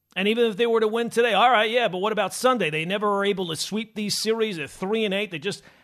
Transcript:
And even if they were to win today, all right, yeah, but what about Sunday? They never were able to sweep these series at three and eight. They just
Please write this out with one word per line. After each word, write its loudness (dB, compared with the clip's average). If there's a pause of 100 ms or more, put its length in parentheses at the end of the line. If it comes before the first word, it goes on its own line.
(140)
And 0
even 2
if -2
they 2
were 2
to 2
win -2
today, 2
all 6
right, 4
yeah, 2
but -6
what 0
about 0
Sunday? 0
They -4
never -2
were 0
able 0
to -6
sweep -6
these -4
series -2
at -10
three -2
and 0
eight. -2
They -8
just -8 (220)